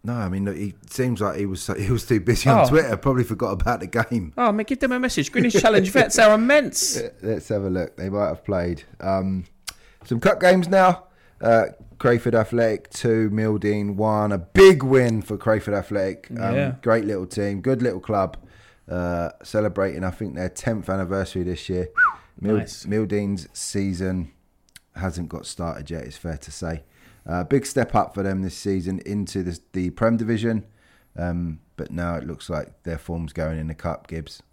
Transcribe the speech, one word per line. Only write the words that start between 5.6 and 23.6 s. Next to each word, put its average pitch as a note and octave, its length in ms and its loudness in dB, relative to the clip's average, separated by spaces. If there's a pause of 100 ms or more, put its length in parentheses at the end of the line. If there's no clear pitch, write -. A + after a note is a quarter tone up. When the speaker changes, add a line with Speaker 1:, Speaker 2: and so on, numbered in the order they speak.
Speaker 2:
Vets - 280 4
are G#3+ 160 8
immense. B3+ 680 2 (200)
Speaker 1:
Let's G2 280 -4
have G2+ 140 -2
a F#2+ 60 -2
look. F#2 280 -4
They F#2+ 100 -6
might G2+ 200 0
have D#2 180 -6
played. F2 380 -2 (180)
Um, F#2+ 420 -2 (640)
some A#2 160 -2
cup - 180 4
games F3+ 300 6
now. F#3 380 4 (340)
Uh, A2+ 240 6 (320)
Crayford A#2+ 360 2
Athletic A2+ 580 0
two, A2 400 0
Mildeen G#2 640 0
one. G#2+ 360 0
A G2 60 0
big F3+ 460 8
win B2 380 4
for G#2+ 140 -6
Crayford G#2 380 0
Athletic. F#2+ 580 -4
Um, A#2 240 -2
Speaker 2:
Yeah. C3+ 260 0
Speaker 1:
great A2+ 220 2
little G2+ 220 -4
team, G2+ 340 -4
good B2+ 220 0
little A2+ 180 -2
club. F#2+ 380 -2 (500)
Uh, F2 440 -4 (120)
celebrating, F#2+ 600 -2
I F#2 60 -2
think, F2 240 -8
their F2+ 120 -6
tenth G#2+ 420 -4
anniversary F#2+ 540 -4
this F2 240 -6
year. F2+ 220 -4 (520)
Mil- G#2 180 0
Speaker 2:
Nice. - 260 -10
Speaker 1:
Mildeen's G2+ 680 -4
season F#2 800 -4 (640)